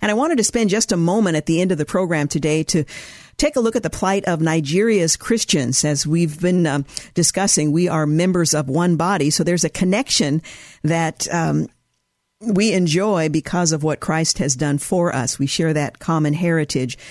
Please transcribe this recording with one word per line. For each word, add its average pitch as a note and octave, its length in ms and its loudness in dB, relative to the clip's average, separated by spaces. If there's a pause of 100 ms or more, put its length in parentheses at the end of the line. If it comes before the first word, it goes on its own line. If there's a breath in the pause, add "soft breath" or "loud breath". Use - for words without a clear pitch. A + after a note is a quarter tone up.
And G#3 80 0
I G#3 60 2
wanted D4 240 0
to G#3+ 40 4
spend A3+ 280 0
just G#3+ 200 2
a F#3 60 0
moment F3 400 2
at D3 80 -4
the E3 160 2
end F#3 100 2
of E3+ 60 -2
the D3 80 -2
program E3 420 0
today D#3 360 0
to D#3 200 0 (540 loud breath)
take D4 180 0
a C4 40 0
look A3+ 160 2
at A#3 80 -2
the D#3+ 80 -4
plight G3 340 -2
of E3+ 160 0
Nigeria's E3 760 2
Christians. D3+ 680 0
As D3 220 0
we've D#3 340 0
been, F3 240 2
um, C#3 200 -2 (280 loud breath)
discussing, F3 580 0
we E3+ 160 2
are D#3 200 0
members E3+ 480 2
of D3+ 120 -2
one E3+ 280 2
body. E3 340 0
So D#3+ 140 0
there's F3 200 2
a D#3+ 60 2
connection F3+ 720 0 (420 loud breath)
that, E3 480 -2
um, D#3 360 -2 (800)
we G#3 280 2
enjoy F3+ 560 2
because D#3+ 420 0
of D3+ 120 -2
what D#3 180 -2
Christ D#3+ 380 -2
has B2+ 180 -2
done C#3+ 200 0
for F3 380 -2
us. B2 240 -4
We C#3 80 0
share D#3+ 260 -2
that D3 260 -4
common D#3 340 0
heritage. D3+ 640 -2 (140 loud breath)